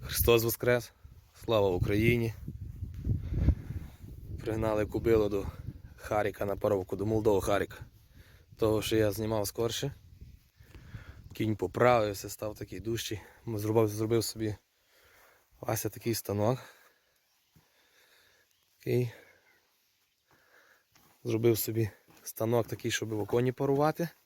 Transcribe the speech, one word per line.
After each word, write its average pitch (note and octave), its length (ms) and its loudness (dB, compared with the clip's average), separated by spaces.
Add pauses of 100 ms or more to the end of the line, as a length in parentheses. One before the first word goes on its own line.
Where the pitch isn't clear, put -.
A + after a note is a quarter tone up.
Христос A#2 360 4
Воскрес! A#2+ 480 0 (520)
Слава G#2+ 240 4
Україні! A2 680 2 (2000)
Пригнали A2 460 0
кобилу A2 420 2
до G2 180 -2 (500)
Харіка G#2 480 -2
на G2 120 -2
паровку, G2+ 400 0
до F#2+ 100 -2
молодого G#2+ 340 4
Харіка. G2 460 -2 (720)
Того, G#2+ 260 2
що - 140 0
я G#2+ 140 4
знімав G#2+ 360 -2
скорше. A#2 460 -4 (1400)
Кінь A2 220 0
поправився, G#2+ 720 2
став G#2+ 300 -8
такий F#2+ 220 -12
дужчий. A2 400 -6 (280)
М, A2 100 -4
зробив, A2 300 4
зробив A2 360 0
собі G#2+ 320 -4 (1040)
Вася A#2 280 -2
такий A2+ 260 -4
станок. G#2+ 440 0 (2250)
Такий. B2 320 0 (2250)
Зробив A2+ 340 2
собі A2 320 -2 (320)
станок A2+ 440 0
такий, - 240 -6
щоб A2 240 -4
в G#2 120 -2
коні B2 260 2
парувати. C#3+ 560 0 (180)